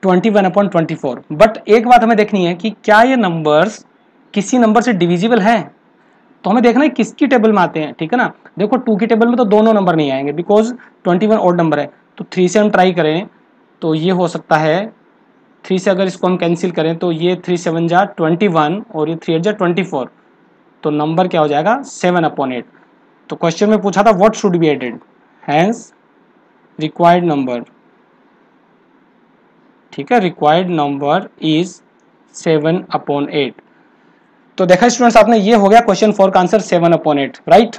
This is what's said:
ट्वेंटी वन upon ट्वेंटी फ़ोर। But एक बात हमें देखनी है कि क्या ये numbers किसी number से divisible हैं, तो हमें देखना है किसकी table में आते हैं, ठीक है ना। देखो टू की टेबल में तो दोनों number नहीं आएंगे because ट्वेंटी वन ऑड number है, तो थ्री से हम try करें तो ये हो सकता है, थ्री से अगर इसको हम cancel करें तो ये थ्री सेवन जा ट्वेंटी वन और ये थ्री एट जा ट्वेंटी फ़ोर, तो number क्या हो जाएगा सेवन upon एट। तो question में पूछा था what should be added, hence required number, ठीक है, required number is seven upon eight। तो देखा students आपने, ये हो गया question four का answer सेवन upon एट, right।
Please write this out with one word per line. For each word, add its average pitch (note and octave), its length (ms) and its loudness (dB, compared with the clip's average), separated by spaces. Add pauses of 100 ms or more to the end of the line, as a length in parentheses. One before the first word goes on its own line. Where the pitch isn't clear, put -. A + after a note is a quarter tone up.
ट्वेंटी F3+ 280 2
वन G3 180 2
upon G3 220 0
ट्वेंटी E3 240 -2
फ़ोर। B2+ 280 -8 (100)
But G#3+ 260 2 (100)
एक A3+ 200 4
बात B3 140 6
हमें A3+ 140 2
देखनी G#3 280 0
है F3 100 -2
कि G3 160 -6 (140)
क्या G#3+ 180 4
ये C4 140 2
numbers E3 680 0 (500)
किसी G#3 240 -2
number A3+ 240 4
से B3 120 0
divisible F3+ 460 0
हैं, G3+ 300 0 (760)
तो F3+ 60 -2
हमें A3+ 120 2
देखना A#3+ 220 2
है D#4 60 2
किसकी B3+ 360 -4
table A3 260 2
में G3 100 2
आते F3+ 180 -2
हैं, C#3+ 120 -8
ठीक D#3+ 200 -8
है B3 60 -2
ना। A3 140 -2 (260)
देखो G#3 200 -2
टू A3 180 -2
की A3 100 -2
टेबल A3+ 220 2
में A#3+ 80 0
तो B3 100 2
दोनों G#3+ 280 4
number F#3 220 0
नहीं D3 160 0
आएंगे C3+ 200 -4
because G#3 400 0 (320)
ट्वेंटी F3+ 220 0
वन G#3+ 100 2
ऑड F3 240 0
number D3+ 200 0
है, C3 100 -8 (280)
तो F3+ 140 -12
थ्री F3+ 160 2
से F3+ 100 0
हम G#3 120 2
try F#3 220 2
करें E3 340 -2 (560)
तो D#3+ 120 -2
ये D#3+ 160 -2
हो F3+ 180 0
सकता E3 280 -4
है, D#3+ 360 -2 (720)
थ्री F#3 140 -2
से F#3 120 -2
अगर F#3+ 160 0
इसको F#3 200 -4
हम F3+ 100 0
cancel E3+ 340 -2
करें E3 280 -4
तो F3 140 -4
ये E3+ 220 -2 (100)
थ्री F3+ 120 -2
सेवन E3+ 320 -4
जा F3 140 2 (140)
ट्वेंटी F3 320 0
वन E3 320 -2 (140)
और D#3 140 -4
ये E3 80 -6
थ्री E3 180 -4
एट D#3+ 80 -2
जा G#3 100 -2
ट्वेंटी F3+ 300 -2
फ़ोर, C#3 280 -8 (720)
तो D#3 80 -4
number D#3+ 380 -2
क्या F3+ 120 -2
हो D3+ 80 0
जाएगा D#3+ 340 0
सेवन F3+ 440 -2
upon C3+ 260 -4
एट। A#2+ 120 -10 (680)
तो D3+ 60 -10
question E3+ 340 0
में G#3+ 120 2
पूछा F#3+ 200 0
था F3 100 4
what E3 260 2
should F#3 240 0
be D#3 80 2
added, B2+ 260 -6 (460)
hence F3 400 -2 (960)
required E3+ 520 0
number, B2+ 300 -4 (2250)
ठीक - 200 -6
है, A#3+ 80 2
required F3 600 0
number C#3+ 400 -2 (260)
is D#3+ 300 -2 (580)
seven D#3+ 480 -2 (140)
upon D3 400 -4
eight। C3+ 260 -4 (960)
तो F#3 80 0
देखा F3+ 220 2
students A#3+ 280 2
आपने, A3 220 6
ये G#3 160 2
हो G3+ 140 4
गया A3 120 6
question G#3+ 320 0
four F#3+ 180 2
का F#3+ 100 2
answer F3+ 200 2
सेवन E3+ 340 0
upon D3+ 240 -2
एट, C3+ 200 -6 (100)
right। A3 300 4